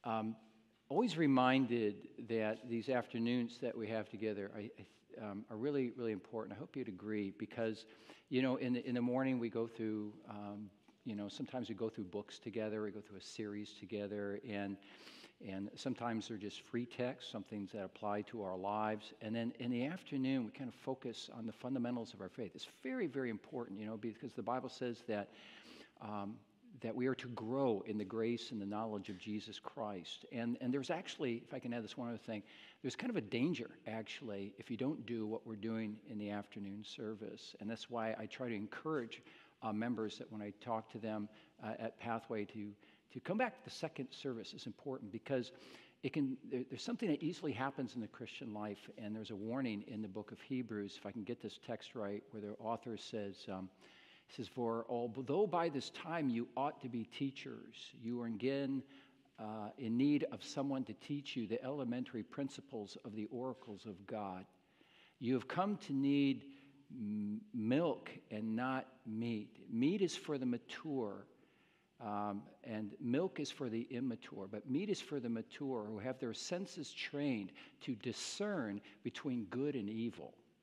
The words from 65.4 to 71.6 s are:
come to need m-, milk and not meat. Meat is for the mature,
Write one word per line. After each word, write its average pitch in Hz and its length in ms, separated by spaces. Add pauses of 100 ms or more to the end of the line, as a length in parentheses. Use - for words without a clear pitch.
come 190 380
to 135 80
need 139 520 (460)
m-, 104 500 (120)
milk 127 560 (220)
and 110 240
not 127 320 (180)
meat. 113 520 (120)
Meat 151 320
is 175 140
for 147 220
the 131 80
mature, 120 800 (720)